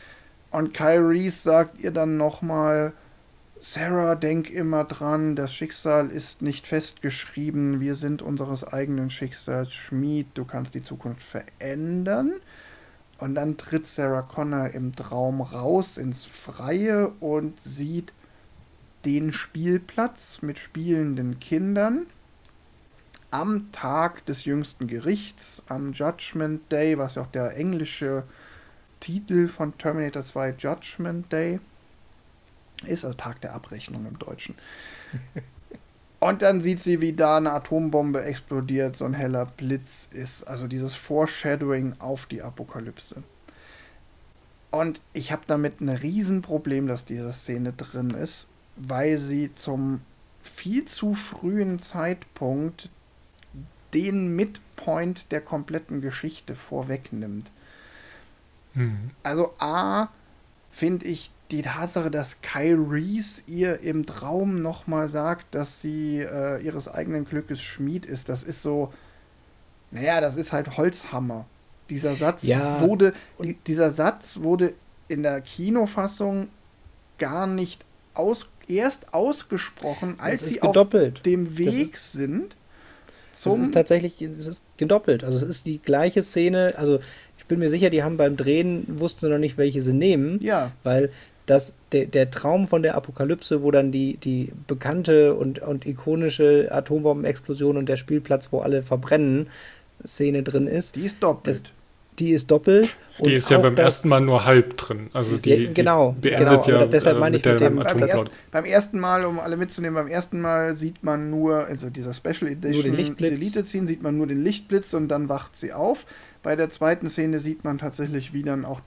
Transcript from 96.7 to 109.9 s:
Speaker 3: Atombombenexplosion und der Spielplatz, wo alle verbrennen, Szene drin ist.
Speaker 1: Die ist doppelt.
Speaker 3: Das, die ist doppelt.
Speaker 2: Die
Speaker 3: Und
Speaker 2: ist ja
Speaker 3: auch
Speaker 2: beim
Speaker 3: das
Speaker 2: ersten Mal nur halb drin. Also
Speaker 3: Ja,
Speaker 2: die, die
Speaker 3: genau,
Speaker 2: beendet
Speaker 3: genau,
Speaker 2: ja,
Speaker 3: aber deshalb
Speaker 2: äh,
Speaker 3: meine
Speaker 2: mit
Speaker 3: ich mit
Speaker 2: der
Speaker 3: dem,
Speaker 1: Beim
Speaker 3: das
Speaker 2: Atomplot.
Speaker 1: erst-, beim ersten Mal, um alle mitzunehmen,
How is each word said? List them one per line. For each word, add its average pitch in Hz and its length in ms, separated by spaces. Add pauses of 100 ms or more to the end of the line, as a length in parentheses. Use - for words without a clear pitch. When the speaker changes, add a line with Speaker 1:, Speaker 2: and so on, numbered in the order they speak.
Speaker 3:
Atombombenexplosion 143 1080
und 135 120
der 135 80
Spielplatz, 139 540
wo 135 80
alle 139 240
verbrennen, 135 640 (580)
Szene 143 380
drin 139 240
ist. 165 280
Speaker 1:
Die 156 100
ist 202 160
doppelt. 143 440
Speaker 3:
Das, - 60 (480)
die 165 120
ist 135 200
doppelt. 196 380 (300)
Speaker 2:
Die - 40
Speaker 3:
Und 143 100
Speaker 2:
ist 127 160
ja 139 80
Speaker 3:
auch 139 40
Speaker 2:
beim 127 140
Speaker 3:
das 165 100
Speaker 2:
ersten 165 240
Mal 135 120
nur 123 240
halb 123 320
drin. 107 360
Also 117 220
Speaker 3:
Ja, 110 60
Speaker 2:
die, 120 260
die 165 80
Speaker 3:
genau, 165 440
Speaker 2:
beendet 143 280 (160)
Speaker 3:
genau, - 40
Speaker 2:
ja, 127 100
Speaker 3:
aber 117 100
deshalb 147 300
Speaker 2:
äh, - 20
Speaker 3:
meine 160 180
Speaker 2:
mit 131 80
Speaker 3:
ich 127 60
mit 117 100
Speaker 2:
der 143 80
Speaker 3:
dem, 139 80
Speaker 1:
Beim 139 80
Speaker 3:
das 170 260
Speaker 2:
Atomplot. 208 200
Speaker 1:
erst-, - 200
beim 160 140
ersten 202 340
Mal, 185 260
um 170 140
alle 170 180
mitzunehmen, 175 380